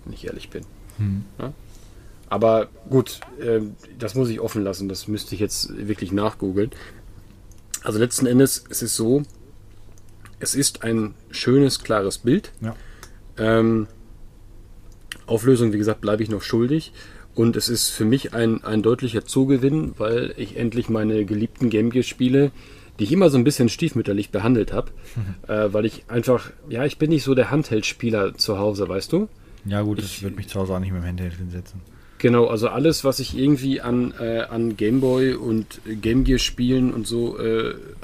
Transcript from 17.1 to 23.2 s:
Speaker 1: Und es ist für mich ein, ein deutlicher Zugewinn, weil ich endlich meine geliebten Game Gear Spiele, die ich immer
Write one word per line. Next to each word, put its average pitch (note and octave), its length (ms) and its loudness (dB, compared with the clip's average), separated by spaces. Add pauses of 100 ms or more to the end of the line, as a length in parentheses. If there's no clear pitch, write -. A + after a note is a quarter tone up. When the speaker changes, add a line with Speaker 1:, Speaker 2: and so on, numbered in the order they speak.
Speaker 1:
Und A#2 200 4
es A2 140 -2
ist A#2 200 0
für - 160 -2
mich C3 280 0
ein, A2+ 300 0
ein G#2+ 200 0
deutlicher A2+ 400 0
Zugewinn, C3+ 720 2
weil A#2 400 -2
ich G2+ 200 -8
endlich A#2 320 -2
meine A2 360 2
geliebten G#2+ 440 -2
Game A2 200 2
Gear A#2+ 140 2
Spiele, C3+ 480 2 (480)
die G#2+ 60 2
ich G#2 60 0
immer F3+ 180 6